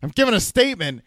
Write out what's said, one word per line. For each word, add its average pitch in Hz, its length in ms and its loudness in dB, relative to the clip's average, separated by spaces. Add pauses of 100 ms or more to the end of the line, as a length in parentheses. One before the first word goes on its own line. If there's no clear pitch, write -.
I'm 160 80 -8
giving 262 240 2
a 196 60 2
statement 165 680 -2